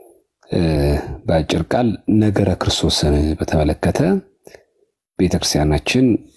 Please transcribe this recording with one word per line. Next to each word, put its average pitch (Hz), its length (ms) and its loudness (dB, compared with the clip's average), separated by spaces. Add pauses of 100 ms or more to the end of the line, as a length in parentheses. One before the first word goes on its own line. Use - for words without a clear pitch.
(500)
እ፣ - 100 0 (600)
በአጭር 82 440 0
ቃል 120 220 0 (280)
ነገረ 107 400 2
ክርስቶስን - 580 -2 (200)
በተመለከተ 80 680 -2 (1160)
ቤተክርስቲያናችን 85 840 0 (320)